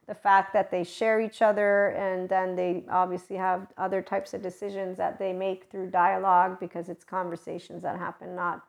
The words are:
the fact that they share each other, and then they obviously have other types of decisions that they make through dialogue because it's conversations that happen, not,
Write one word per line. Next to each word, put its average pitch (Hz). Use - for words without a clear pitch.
the 214
fact 196
that 196
they 180
share 220
each 220
other, 202
and 185
then 185
they 180
obviously 180
have 185
other 190
types 196
of 190
decisions 190
that 180
they 190
make 190
through 190
dialogue 185
because 175
it's 170
conversations 170
that 180
happen, 180
not, 175